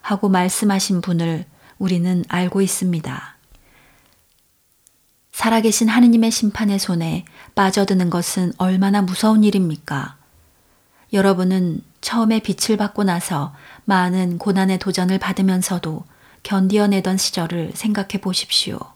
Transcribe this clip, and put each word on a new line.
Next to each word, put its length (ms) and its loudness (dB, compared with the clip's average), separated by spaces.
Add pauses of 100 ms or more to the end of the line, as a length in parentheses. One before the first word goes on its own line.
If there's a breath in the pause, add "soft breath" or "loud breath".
하고 280 -2
말씀하신 720 0
분을 440 -2 (340 soft breath)
우리는 500 0
알고 320 -2
있습니다. 760 -4 (2000 soft breath)
살아계신 560 2
하느님의 420 6
심판의 480 0
손에 460 -2 (300 loud breath)
빠져드는 560 2
것은 460 -2
얼마나 460 2
무서운 420 4
일입니까? 720 -2 (960 soft breath)
여러분은 680 2 (180)
처음에 400 0
빛을 360 -2
받고 280 -2
나서 500 -2 (300 loud breath)
많은 540 0
고난의 400 0
도전을 400 -2
받으면서도 840 -2 (380 soft breath)
견디어내던 720 0
시절을 580 -4
생각해 460 -4
보십시오. 580 -4 (180)